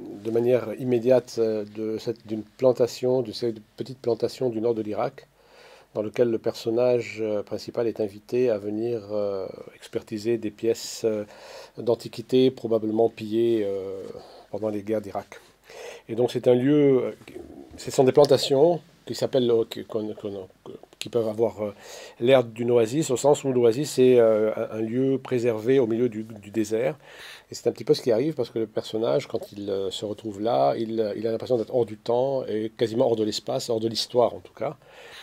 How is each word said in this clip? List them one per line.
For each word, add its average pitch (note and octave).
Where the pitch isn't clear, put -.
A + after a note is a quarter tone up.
de A2+
manière A#2
immédiate, B2
euh, A2
de A2
cette, A2
d'une G#2+
plantation, B2+
de G#2+
cette A2
petite B2+
plantation A#2+
du A2
nord A#2
de A2
l'Irak, G#2+
dans G#2+
lequel A#2
le A2
personnage, A#2
euh, G#2+
principal A#2
est G#2+
invité A2+
à G#2
venir, G#2+
euh, G2+
expertiser A2+
des G#2
pièces, -
euh, G#2+
d'antiquité A#2+
probablement A2
pillées, A2+
euh, G2
pendant G#2+
les G#2
guerres G#2+
d'Irak. G2
Et A2+
donc A#2+
c'est B2
un B2
lieu, C#3
euh, G#2+
ce -
sont C#3+
des B2+
plantations C#3+
qui A#2
s'appellent, A#2+
euh, A2+
qui, G#2+
qu'on, G#2+
qu'on, G2
qui -
peuvent A2+
avoir, G#2+
euh, G#2
l'air B2+
d'une A#2
oasis, A#2+
au A#2+
sens C#3
où C3+
l'oasis B2
est, B2+
euh, A2
un, A2
un -
lieu C3
préservé A#2+
au B2
milieu A#2
du, A2
du G#2
désert. A2
Et -
c'est -
un A2
petit A#2
peu D3+
ce C#3+
qui B2+
arrive C3
parce A#2+
que A2+
le A2
personnage, A#2
quand -
il, G2+
euh, G2
se -
retrouve G#2
là, C3
il, A2+
euh, G#2+
il G#2+
a A2+
l'impression A#2
d'être A2
hors A#2+
du G#2+
temps B2+
et G#2+
quasiment A#2
hors A#2
de A2
l'espace, A#2+
hors A2+
de A2+
l'histoire A2+
en F2+
tout -
cas, C#3+